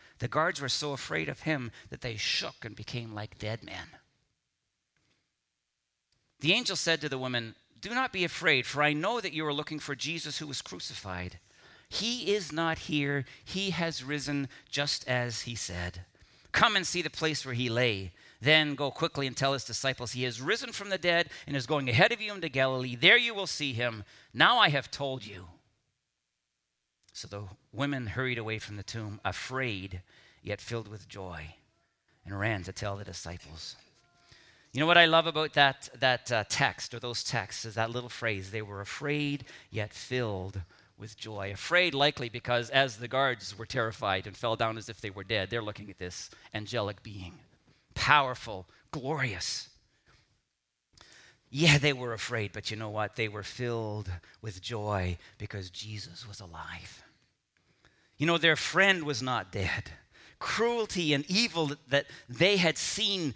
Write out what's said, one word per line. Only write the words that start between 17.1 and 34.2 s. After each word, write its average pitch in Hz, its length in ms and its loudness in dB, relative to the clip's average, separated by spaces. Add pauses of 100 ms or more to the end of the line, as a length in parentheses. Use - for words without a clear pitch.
place 156 340 -2
where 131 100 -6
he 123 140 0
lay. 110 440 0 (280)
Then 147 360 4
go 139 140 -2
quickly 151 360 -2
and 123 100 -6
tell 139 160 2
his 131 120 -4
disciples, 123 480 -4
'He 127 100 -4
has 120 180 -2
risen 220 320 -2
from 202 180 -8
the 190 80 -2
dead 170 320 2 (160)
and 143 100 -2
is 123 100 -2
going 143 220 0
ahead 165 240 6
of 226 80 -2
you 214 120 -6
into 175 160 -4
Galilee. 131 480 2
There 175 200 10
you 233 180 2
will 196 140 -4
see 139 240 -4
him. 113 320 -2 (280)
Now 185 260 6
I 208 100 10
have 143 220 0
told 131 340 -4
you.'" 92 240 -14 (1600)
So - 140 -12
the 101 220 -10 (240)
women 131 340 -2
hurried 120 320 -2
away 110 220 -4
from 104 160 -10
the 98 80 -10
tomb, 107 400 -8
afraid, 98 800 -4 (380)
yet 101 200 -6
filled 117 260 -6
with 101 220 -16
joy, 82 480 -12 (680)
and 98 140 -8
ran 104 240 0
to 90 100 -8
tell 101 240 -6
the 101 80 -10
disciples. 82 720 -12 (960)